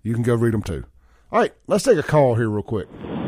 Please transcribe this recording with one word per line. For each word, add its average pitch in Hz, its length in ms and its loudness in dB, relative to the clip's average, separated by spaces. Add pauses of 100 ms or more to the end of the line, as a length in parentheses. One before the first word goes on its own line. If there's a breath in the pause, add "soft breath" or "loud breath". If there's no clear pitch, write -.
You 110 100 -4
can 117 100 -2
go 117 120 2
read 117 180 2
'em 107 80 -2
too. 71 220 -8 (480)
All 220 80 2
right, - 140 0 (120)
let's 196 180 -2
take 233 140 4
a 139 60 0
call 139 320 4
here 113 140 0
real 104 120 -2
quick. 98 260 -6 (400)